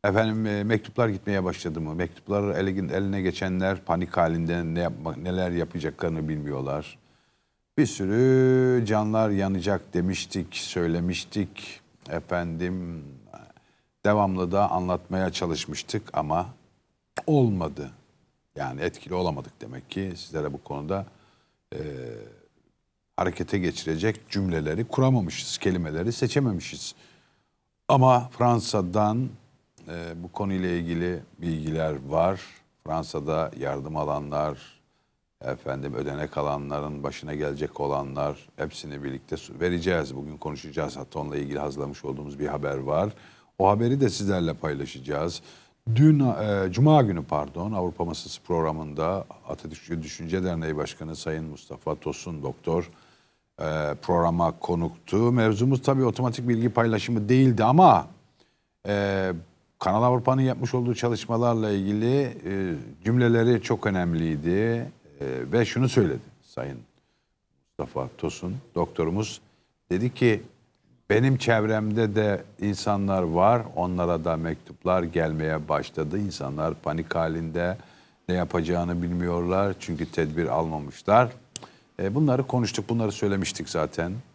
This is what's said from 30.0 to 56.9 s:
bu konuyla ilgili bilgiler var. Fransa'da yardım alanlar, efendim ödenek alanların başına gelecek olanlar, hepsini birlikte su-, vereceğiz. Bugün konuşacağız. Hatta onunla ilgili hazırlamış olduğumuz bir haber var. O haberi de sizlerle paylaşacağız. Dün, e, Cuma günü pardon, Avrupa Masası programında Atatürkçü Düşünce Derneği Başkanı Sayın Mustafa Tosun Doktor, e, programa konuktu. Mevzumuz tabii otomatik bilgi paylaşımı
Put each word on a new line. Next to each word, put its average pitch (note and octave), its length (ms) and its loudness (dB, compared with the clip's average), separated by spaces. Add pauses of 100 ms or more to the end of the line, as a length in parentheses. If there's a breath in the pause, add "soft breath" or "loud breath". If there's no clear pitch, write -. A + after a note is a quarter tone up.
bu F2 100 -12
konuyla F#2+ 360 -2
ilgili F2 500 -2 (200)
bilgiler D#2+ 560 -2 (140)
var. E2+ 320 2 (440)
Fransa'da D#2 640 -2 (100)
yardım C#2 360 -4
alanlar, D2 640 -2 (840)
efendim C2+ 500 -6
ödenek C#2+ 440 -6
alanların D2 640 -4
başına D2 320 -8
gelecek D2 460 -4
olanlar, C#2+ 560 -4 (200)
hepsini C#2+ 480 -10
birlikte C2+ 320 -8
su-, - 240 -12
vereceğiz. E2+ 560 0
Bugün D2 200 -10
konuşacağız. D2 600 -6
Hatta C2+ 220 -10
onunla D2 180 -6
ilgili C#2+ 220 -4
hazırlamış C#2+ 460 -8
olduğumuz C#2+ 340 -8
bir D2 80 -4
haber C#2+ 300 -4
var. D2 320 0 (500 loud breath)
O F#2+ 100 6
haberi A#2 320 4
de B2+ 80 4
sizlerle F2+ 460 0
paylaşacağız. C#2+ 880 -4 (520 loud breath)
Dün, D3 260 8
e, G2+ 520 2
Cuma C#3+ 300 8
günü F2 220 0
pardon, D2+ 480 -4
Avrupa F2+ 320 -2
Masası - 380 -8
programında D#2+ 840 -2 (240)
Atatürkçü D#2 540 -8
Düşünce E2+ 420 -4
Derneği D#2+ 320 -2
Başkanı D#2 400 -6
Sayın D#2+ 280 -6
Mustafa D2+ 500 -8
Tosun D2+ 480 -8
Doktor, E2+ 480 -4 (720 soft breath)
e, D2+ 420 -2
programa E2+ 560 2
konuktu. F2+ 720 0
Mevzumuz A#2+ 500 4
tabii C3+ 220 4
otomatik A#2+ 440 0
bilgi A#2 200 2
paylaşımı A2+ 600 2